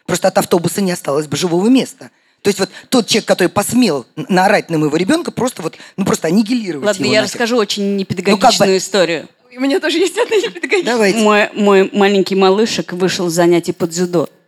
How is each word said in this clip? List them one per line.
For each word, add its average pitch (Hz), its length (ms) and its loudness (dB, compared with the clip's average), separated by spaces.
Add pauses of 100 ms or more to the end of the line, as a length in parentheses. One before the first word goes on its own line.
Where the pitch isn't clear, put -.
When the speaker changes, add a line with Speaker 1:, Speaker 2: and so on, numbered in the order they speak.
Speaker 1:
Просто 180 220 0
от 185 100 0
автобуса 180 420 -2
не 185 100 0
осталось 151 360 -4
бы 143 100 -6
живого 180 300 0
места. 220 420 0 (320)
То - 60 -2
есть 196 120 0
вот 196 100 -2 (200)
тот 247 160 2
человек, - 200 -2
который 180 240 2
посмел 202 680 0
н-, 156 140 -10
наорать 185 420 2
на 160 80 0
моего 151 180 0
ребёнка, 220 340 0
просто 233 300 -6
вот, 160 160 -8 (180)
ну, 190 100 -4
просто 202 220 -2
аннигилировать 202 600 0
Speaker 2:
Ладно, 196 160 -2
Speaker 1:
его - 100 0
Speaker 2:
я 214 80 2
Speaker 1:
нафиг. 202 140 -6
Speaker 2:
расскажу 240 220 -2
очень 202 260 -2
Speaker 1:
Ну, 202 60 -2
как 202 60 -2
бы 196 40 -2
Speaker 2:
непедагогичную 190 800 2
историю. 170 500 -2 (260)
Speaker 3:
У 254 60 -8
меня 277 180 0
тоже 339 180 -2
есть 349 200 0
одна 453 200 -2
непедагогичная. 339 560 -2
Speaker 1:
Давайте. 220 260 2
Speaker 2:
Мой, 208 340 2
мой 202 380 4
маленький 196 440 2
малышек 190 580 0
вышел 180 360 -2
с 160 40 -4
занятий 170 380 2
по 175 160 -6
дзюдо. 170 420 -2 (180)